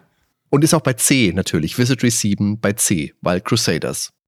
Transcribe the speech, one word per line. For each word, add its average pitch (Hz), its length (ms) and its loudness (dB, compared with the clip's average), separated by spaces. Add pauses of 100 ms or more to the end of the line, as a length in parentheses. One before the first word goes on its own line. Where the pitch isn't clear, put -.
(500)
Und 143 140 4
ist 160 100 4
auch 160 60 2
bei 131 140 0
C 120 400 2
natürlich. 87 440 -2
Wizardry 123 320 2
sieben 104 500 0
bei 101 120 0
C, 82 480 -2
weil 90 200 0
Crusaders. - 720 -2 (180)